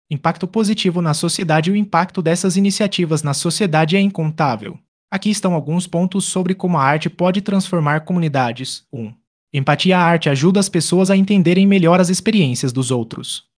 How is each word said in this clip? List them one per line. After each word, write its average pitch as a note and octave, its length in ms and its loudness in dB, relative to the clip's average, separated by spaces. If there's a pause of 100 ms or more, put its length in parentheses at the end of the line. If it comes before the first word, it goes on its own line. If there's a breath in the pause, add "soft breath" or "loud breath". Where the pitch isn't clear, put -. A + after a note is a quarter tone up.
Impacto E3 360 -4
positivo F#3+ 560 -2
na D#3 120 0
sociedade. D#3+ 580 -2
O G3+ 40 2
impacto F#3+ 460 -2
dessas E3+ 360 0
iniciativas F#3 640 0
na C#3+ 100 -2
sociedade D#3+ 600 0
é G3 60 4
incontável. D3+ 760 -2 (320)
Aqui G3 200 -4
estão F#3+ 240 0
alguns D#3+ 340 -2
pontos F3+ 380 -2
sobre F#3 280 -2
como F3+ 240 -2
a C#3 60 2
arte D3+ 260 0
pode F#3 300 0
transformar F3 640 -2
comunidades. C3+ 920 -4
Um, A2+ 220 -12 (400)
empatia. D3 440 2
A F3 60 4
arte E3 260 2
ajuda E3 300 2
as F#3+ 80 0
pessoas F#3 420 0
a G3 60 4
entenderem F#3+ 500 4
melhor F#3 360 4
as F3 80 2
experiências D#3 640 0
dos B2+ 180 -2
outros. B2 540 -6 (140)